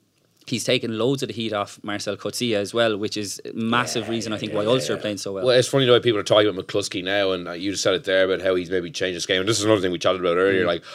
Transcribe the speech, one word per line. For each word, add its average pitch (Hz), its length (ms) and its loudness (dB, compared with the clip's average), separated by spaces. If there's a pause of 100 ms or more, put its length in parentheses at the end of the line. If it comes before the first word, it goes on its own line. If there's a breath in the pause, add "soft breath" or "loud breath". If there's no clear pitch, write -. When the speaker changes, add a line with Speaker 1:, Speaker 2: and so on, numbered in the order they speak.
(480)
Speaker 1:
he's 113 160 -4
taken 120 340 0
loads 135 240 0
of 120 60 -6
the 113 60 -10
heat 110 200 -4
off 101 300 -4
Marcel 104 340 -6
Coetzee 110 380 -2
as 101 180 -2
well, 113 240 2
which 101 180 -4
is 104 300 -6
a - 80 -10
massive 117 520 0
Speaker 2:
Yeah, 107 60 -10
Speaker 1:
reason 110 220 -4
I - 20 -4
Speaker 2:
yeah, 101 40 -8
Speaker 1:
think 104 140 -6
Speaker 2:
yeah, 104 40 -2
Speaker 1:
why 104 60 0
Speaker 2:
yeah, 107 80 0
Speaker 1:
Ulster 127 220 0
Speaker 2:
yeah. 98 40 -4
Speaker 1:
are - 40 -8
playing 104 160 -4
so 98 160 -8
well. 95 120 -4
Speaker 3:
Well, 127 120 6
it's 123 100 4
funny 135 180 2
the 120 60 6
way 117 80 8
people 113 200 2
are 95 40 -4
talking 104 260 6
about 92 180 -6
McCluskey 101 360 -4
now, 98 280 0
and, 90 160 -4
uh, 90 40 -10
you 90 200 -4
just 90 120 -4
said 101 100 2
it 87 120 -2
there 95 200 4
about 90 180 0
how 95 120 4
he's 90 160 -2
maybe 90 180 -2
changed 92 240 -4
his 85 140 -6
game. 92 140 2
And 95 60 0
this 104 120 2
is 101 60 -2
another 107 160 4
thing 92 100 0
we 87 80 -4
chatted 95 200 0
about 87 180 2
earlier. 95 260 2
Speaker 1:
Mm. 87 40 2
Speaker 3:
Like, 85 160 -2 (120)